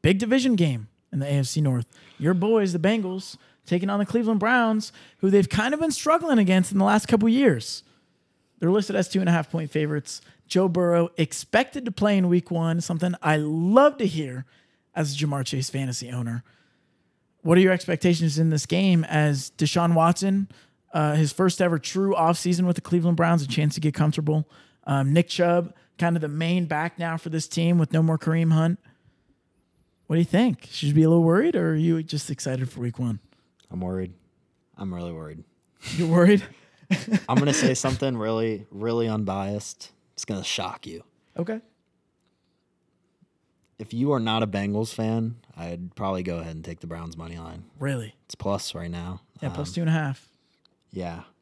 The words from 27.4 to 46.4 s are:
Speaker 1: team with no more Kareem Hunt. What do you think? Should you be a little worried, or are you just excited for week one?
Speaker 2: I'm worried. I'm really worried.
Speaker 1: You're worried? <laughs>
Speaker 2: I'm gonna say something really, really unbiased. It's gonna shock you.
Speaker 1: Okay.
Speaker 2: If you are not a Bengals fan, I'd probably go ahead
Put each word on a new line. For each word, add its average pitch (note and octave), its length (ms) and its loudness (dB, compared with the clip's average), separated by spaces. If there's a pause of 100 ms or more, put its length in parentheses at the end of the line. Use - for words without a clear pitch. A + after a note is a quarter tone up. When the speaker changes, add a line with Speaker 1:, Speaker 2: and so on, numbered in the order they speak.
Speaker 1:
team E3+ 280 2
with D#3+ 160 2
no D#3+ 80 2
more D#3+ 160 2
Kareem D#3+ 360 2
Hunt. E3 260 2 (1300)
What D3+ 80 -4
do E3 60 4
you E3+ 40 4
think? G#3+ 460 0
Should - 200 -4
you D3 40 0
be D#3 80 8
a D#3+ 60 6
little E3+ 160 6
worried, G#3 320 4
or E3 160 0
are - 20 0
you D#3+ 300 2
just D3+ 260 -8
excited C3 400 -4
for - 100 -16
week A#2+ 200 -6
one? A#2 180 -4 (500)
Speaker 2:
I'm F2+ 120 -10
worried. F#2 320 -6 (640)
I'm F#2+ 160 -8
really F2 180 -10
worried. D#2+ 300 -14 (540)
Speaker 1:
You're E3+ 100 0
worried? F3 380 6 (440)
<laughs> - 400 -2
Speaker 2:
I'm B2+ 80 2
gonna C#3+ 160 4
say C3+ 220 2
something C3 420 -2
really, A2 540 -4
really A2+ 380 -2
unbiased. G2+ 840 -6 (240)
It's - 100 -12
gonna - 200 -8
shock - 420 -8
you. E2 160 -14 (340)
Speaker 1:
Okay. A3 240 -6 (2250)
Speaker 2:
If G#2+ 140 -14
you C3 200 -2
are C3 80 0
not A2+ 220 0
a A2 40 0
Bengals G2+ 480 -4
fan, A2+ 420 -4 (200)
I'd F2 380 -12
probably F#2+ 280 -6
go F2 160 -6
ahead E2 160 -10